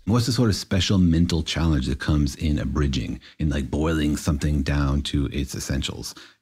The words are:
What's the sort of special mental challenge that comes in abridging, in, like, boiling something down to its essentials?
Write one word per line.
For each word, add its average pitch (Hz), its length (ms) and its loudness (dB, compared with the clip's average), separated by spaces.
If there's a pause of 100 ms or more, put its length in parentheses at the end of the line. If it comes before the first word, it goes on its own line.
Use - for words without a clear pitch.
What's 117 200 2
the 123 60 0
sort 117 180 4
of 90 60 2
special 98 420 0
mental 85 440 4
challenge 76 460 0
that 69 100 -2
comes 73 380 0
in 73 240 0
abridging, 67 600 -2 (180)
in, 78 120 0
like, 71 200 -4
boiling 76 460 0
something 73 460 0
down 71 400 0
to 69 300 -2
its 71 220 -6
essentials? - 600 -6 (280)